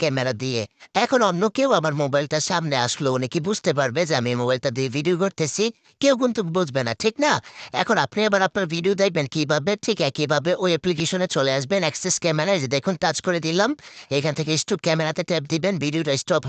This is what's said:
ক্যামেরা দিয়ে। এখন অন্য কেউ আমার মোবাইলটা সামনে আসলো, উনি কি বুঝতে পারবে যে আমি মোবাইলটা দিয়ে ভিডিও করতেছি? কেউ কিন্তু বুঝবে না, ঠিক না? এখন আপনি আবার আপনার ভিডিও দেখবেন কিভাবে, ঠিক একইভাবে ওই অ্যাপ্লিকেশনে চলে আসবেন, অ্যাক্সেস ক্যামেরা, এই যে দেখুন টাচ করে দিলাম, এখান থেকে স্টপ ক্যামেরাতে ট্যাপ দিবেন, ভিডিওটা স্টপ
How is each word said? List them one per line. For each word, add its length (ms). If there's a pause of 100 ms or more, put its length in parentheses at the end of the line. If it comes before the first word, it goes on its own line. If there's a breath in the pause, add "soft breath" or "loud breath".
ক্যামেরা 320 (100)
দিয়ে। 180 (420 loud breath)
এখন 160 (100)
অন্য 140 (140)
কেউ 120 (100)
আমার 140 (100)
মোবাইলটা 360 (100)
সামনে 260 (100)
আসলো, 320
উনি 160
কি 140
বুঝতে 320
পারবে 300
যে 120
আমি 80 (120)
মোবাইলটা 360
দিয়ে 200
ভিডিও 260
করতেছি? 400 (380 soft breath)
কেউ 200
কিন্তু 200 (140)
বুঝবে 320
না, 60 (100)
ঠিক 120 (100)
না? 60 (500 loud breath)
এখন 140 (100)
আপনি 140 (100)
আবার 180
আপনার 260
ভিডিও 280
দেখবেন 320
কিভাবে, 380 (140)
ঠিক 120 (120)
একইভাবে 420 (120)
ওই 100
অ্যাপ্লিকেশনে 640
চলে 220
আসবেন, 280
অ্যাক্সেস 380
ক্যামেরা, 340
এই 60
যে 120
দেখুন 180 (100)
টাচ 220
করে 220
দিলাম, 220 (480 loud breath)
এখান 220
থেকে 120 (100)
স্টপ 240
ক্যামেরাতে 440
ট্যাপ 140 (100)
দিবেন, 200 (100)
ভিডিওটা 380
স্টপ 260